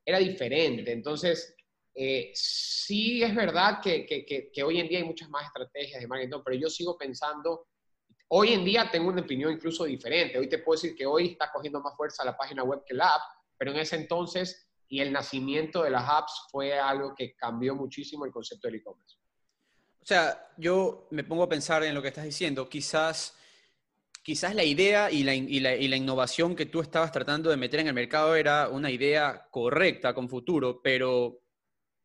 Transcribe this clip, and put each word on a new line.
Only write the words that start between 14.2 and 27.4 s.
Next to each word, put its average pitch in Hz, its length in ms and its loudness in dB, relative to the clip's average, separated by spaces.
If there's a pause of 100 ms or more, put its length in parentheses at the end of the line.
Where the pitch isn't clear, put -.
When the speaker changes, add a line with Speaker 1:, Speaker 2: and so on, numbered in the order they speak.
Speaker 1:
y 135 100 -4
el 139 120 0
nacimiento 143 720 -2
de 147 60 2
las 127 180 0
apps 156 440 -2
fue 139 260 -2
algo 139 380 0
que 123 200 -8
cambió 123 400 -4
muchísimo 143 500 -8
el 127 60 -8
concepto 117 360 -10
del 110 80 -6
e-commerce. - 420 -18 (840)
Speaker 2:
O - 40 -20
sea, 170 520 2
yo 175 540 0
me 151 120 -4
pongo 165 200 0
a 175 60 2
pensar 156 340 2
en 151 120 -2
lo 143 60 -4
que 135 80 -6
estás 147 160 -10
diciendo. 143 440 -4
Quizás, 156 640 -2 (840)
quizás 175 320 -2
la 208 100 2
idea 196 480 6
y 143 120 2
la 135 100 4
in-, 131 160 -2
y 135 100 2
la, 131 160 4
y 135 120 2
la 131 100 2
innovación 131 580 0
que 160 120 -2
tú 165 120 -4
estabas 160 320 0
tratando 147 380 0